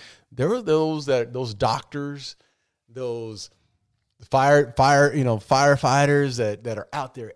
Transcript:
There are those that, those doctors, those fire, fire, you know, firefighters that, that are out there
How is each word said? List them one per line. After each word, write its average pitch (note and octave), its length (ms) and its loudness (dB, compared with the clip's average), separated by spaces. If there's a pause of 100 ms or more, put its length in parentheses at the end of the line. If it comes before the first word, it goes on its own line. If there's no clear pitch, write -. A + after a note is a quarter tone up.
(320)
There B2+ 200 -2
are B3 100 -4
those D#3 440 0
that, A#2+ 260 -2
those B2 220 -8
doctors, C#3 800 -4 (540)
those A#2 600 -10 (800)
fire, C#3 460 4
fire, C#3 380 4
you D3 80 0
know, A#2+ 140 0
firefighters C#3+ 1000 2
that, G#2+ 260 -4
that A2 140 -8
are - 140 -12
out C3+ 220 -8
there A2+ 220 -14